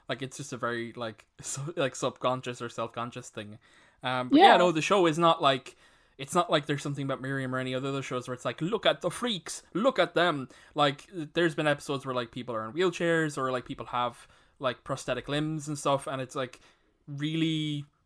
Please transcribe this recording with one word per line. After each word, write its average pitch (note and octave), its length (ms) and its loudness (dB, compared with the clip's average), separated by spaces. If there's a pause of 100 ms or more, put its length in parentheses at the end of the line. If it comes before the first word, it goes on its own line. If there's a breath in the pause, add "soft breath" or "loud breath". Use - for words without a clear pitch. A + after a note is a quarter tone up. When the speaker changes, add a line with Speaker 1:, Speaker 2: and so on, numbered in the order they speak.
Speaker 1:
Like, C3 140 -6
it's C3 160 -10
just C#3 160 -12
a B2 40 -8
very, A#2 360 -4
like, A2+ 400 -10
<laughs> - 80 -20
su-, C#3+ 340 -8
like, C3+ 200 -2
subconscious B2+ 640 -2
or A#2 80 -6
self-conscious A#2+ 600 -8
thing. G#2 300 -12 (440 soft breath)
Um, B2+ 260 -2
but C4+ 100 8
yeah, F4 140 12
Speaker 2:
Yeah. F#3+ 40 8
Speaker 1:
no, F3 140 6
the D#3 100 0
show F#3+ 240 4
is D#3+ 140 2
not E3 220 4
like, C#3 340 2 (420 soft breath)
it's - 160 -10
not F3 160 2
like D#3 160 2
there's C#3+ 160 -2
something C#3+ 240 -4
about C3 160 -4
Miriam C3 320 -4
or C3 60 -2
any B2+ 160 -2
other C#3 260 -4
shows B2+ 260 -6
where B2+ 80 -6
it's - 100 -8
like, B2 160 -4
"Look G3 240 -2
at D3+ 160 2
the F3+ 100 -2
freaks, - 520 -6 (100)
look B3+ 260 2
at - 160 2
them." D#3+ 340 2 (260 soft breath)
Like, C#3+ 320 2 (260)
there's E3 220 2
been D3+ 120 0
episodes C#3+ 380 0
where, C3 100 -4
like, A#2+ 160 -4
people A#2+ 240 -8
are A2 100 -4
in A2 80 -10
wheelchairs E3 640 0
or, C3 140 0
like, B2 140 -2
people A#2+ 220 -10
have, B2 400 -4 (320 soft breath)
like, B2+ 240 -2
prosthetic B2+ 460 -4
limbs D3+ 380 -2
and D3 100 -4
stuff, C#3 300 0
and C3+ 140 -4
it's, B2+ 140 -10
like, C3 240 -6 (480 soft breath)
really D3+ 800 -2 (200)